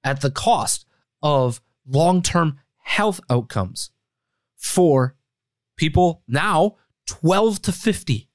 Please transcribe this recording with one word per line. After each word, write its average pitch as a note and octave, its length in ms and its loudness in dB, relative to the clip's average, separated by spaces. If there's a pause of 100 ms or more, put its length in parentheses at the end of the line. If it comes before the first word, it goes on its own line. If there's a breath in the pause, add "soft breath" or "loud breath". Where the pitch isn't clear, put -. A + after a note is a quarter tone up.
at C#3 160 -4
the C#3 100 -2
cost - 560 -2 (340)
of C3+ 400 0 (240)
long-term E3 760 0 (160)
health - 520 -2
outcomes A2+ 600 -4 (680)
for C3+ 600 2 (600)
people E3 520 0
now F3 480 0 (300)
twelve G3+ 560 0
to F#3+ 100 -4
fifty. - 640 -4